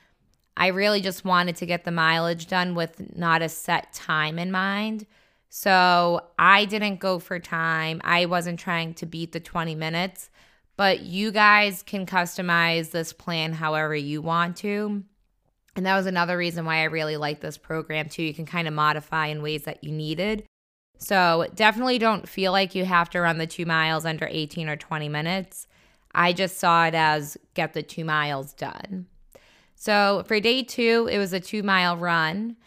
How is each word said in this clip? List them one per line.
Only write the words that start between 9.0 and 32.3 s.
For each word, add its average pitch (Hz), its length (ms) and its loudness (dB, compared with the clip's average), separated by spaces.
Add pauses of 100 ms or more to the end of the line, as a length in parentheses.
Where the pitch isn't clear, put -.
beat 165 260 -8
the 170 80 -6
twenty 165 360 -6
minutes, 165 540 -6 (480)
but 190 240 2
you 196 300 -4
guys 208 520 6
can 190 220 -6
customize 170 840 0
this 165 200 -4
plan 160 420 -4
however 156 420 -2
you 147 260 -4
want 170 360 0
to. 208 460 -4 (720)
And 185 100 -2
that 190 100 4
was 190 120 2
another 175 300 0
reason 170 280 -2
why 160 120 0
I 160 80 2
really 156 320 -2
like 151 220 -4
this 151 180 -10
program 156 520 -6
too. - 140 -6
You 156 100 -2
can 160 120 -10
kind 165 220 -4
of 151 60 -4
modify 151 540 0
in 151 160 -6
ways 151 200 -4
that - 200 -12
you 151 80 -10
needed. 165 520 -4 (560)
So 170 540 2
definitely 226 460 2
don't 220 280 0
feel 185 240 -2
like 190 220 2
you 180 100 -2
have 175 280 2
to 180 80 -2
run 165 180 2
the 160 80 -2
two 165 220 -8
miles 160 360 2
under 160 280 -4
eighteen 156 360 -6
or 147 80 -4
twenty 151 320 -6
minutes. 165 600 -6 (480)
I 175 180 4
just 190 240 -2
saw 170 300 4
it 160 80 -2
as 151 420 2 (160)
get 160 200 -2
the 151 100 -6
two - 200 -10
miles 147 500 -2
done. 185 520 -10 (680)
So 202 500 2
for 214 140 2
day 240 240 2
two, 233 480 2
it 202 80 0
was 190 140 -2
a 190 60 -2
two-mile 185 580 0
run. 175 580 -2 (100)